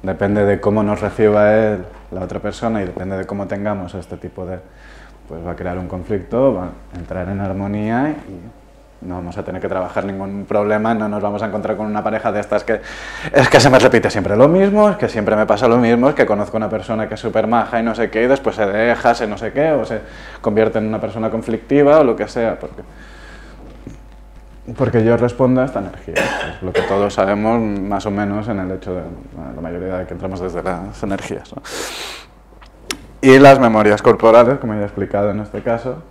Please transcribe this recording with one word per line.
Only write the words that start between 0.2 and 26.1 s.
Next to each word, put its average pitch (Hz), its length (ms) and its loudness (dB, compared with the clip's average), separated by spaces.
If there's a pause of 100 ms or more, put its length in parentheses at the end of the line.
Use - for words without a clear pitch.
de 101 160 2
cómo 104 240 0
nos 104 160 -2
reciba 104 560 4
él, 107 300 0 (260)
la 92 80 -8
otra 90 200 -8
persona, 104 420 -4
y 95 40 -4
depende 90 320 -8
de 95 80 -8
cómo 101 220 -8
tengamos 101 480 -6
este 87 220 -12
tipo 92 280 -12
de, 90 140 -10 (720)
pues 82 160 -14
va 87 60 -8
a 85 40 -8
crear 90 220 -8
un 92 100 -8
conflicto, 104 680 -2
va 90 120 -6 (280)
a 87 40 -14
entrar 87 320 -8
en 98 100 -6
armonía 104 800 -4 (100)
y 95 380 -18 (360)
no 90 140 -10
vamos 87 220 -10
a 101 60 -8
tener 90 180 -10
que 101 60 -6
trabajar 95 380 -4
ningún 98 400 -8
problema, 107 480 0
no 107 140 -2
nos 104 140 -4
vamos 104 220 -4
a 113 40 -4
encontrar 104 300 -4
con 107 80 -6
una 107 180 -4
pareja 107 280 -2
de 104 80 -2
estas 104 240 -2
que 107 180 -2 (500)
es 127 180 4
que 135 100 6
se 131 100 6
me 127 80 8
repite 113 320 6
siempre 98 260 -2
lo 127 120 8
mismo, 202 420 4
es 180 80 -2
que 117 120 -2
siempre 107 260 0
me 107 100 2
pasa 107 220 2
lo 117 100 6
mismo, 120 320 4
es 147 60 -2
que 127 100 4
conozco 104 320 -4
una 110 120 -4
persona 110 380 -4
que 110 80 -8
es - 40 -12
súper 107 260 0
maja 113 340 0
y 113 40 -2
no 113 100 -2
sé 107 160 -2
qué, 110 140 0
y 123 40 2
después 131 280 0
se 107 100 0
deja, 117 480 2
se 117 140 -2
no 101 100 -6
sé 107 140 -8
qué, 147 200 0
o 127 140 0
se 107 160 -6 (400)
convierte 110 380 0
en 107 80 -2
una 110 120 -4
persona 110 300 -6
conflictiva 139 680 2
o 151 40 6
lo 117 120 2
que 107 120 -4
sea, 117 300 -4
porque, - 240 -14 (1900)
porque 117 280 2
yo 117 140 4
respondo 123 440 2
a 127 40 0
esta 127 140 -6
energía, 90 360 -10 (400)